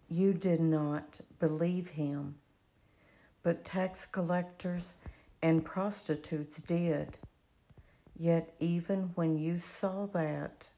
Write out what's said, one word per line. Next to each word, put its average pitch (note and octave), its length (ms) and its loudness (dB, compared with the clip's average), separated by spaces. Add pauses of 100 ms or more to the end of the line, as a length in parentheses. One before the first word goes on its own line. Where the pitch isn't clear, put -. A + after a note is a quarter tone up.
you F#3 260 4
did E3 260 2
not D3+ 600 0 (160)
believe E3+ 500 0
him, C#3+ 500 -4 (1040)
but E3+ 220 0
tax F#3 400 -4
collectors F3 920 -2 (460)
and D#3+ 240 4
prostitutes D#3+ 960 -4
did. E3+ 560 0 (1000)
Yet E3 460 2
even E3+ 540 0
when D#3+ 240 2
you E3 200 0
saw G3 500 -4
that D3+ 680 -2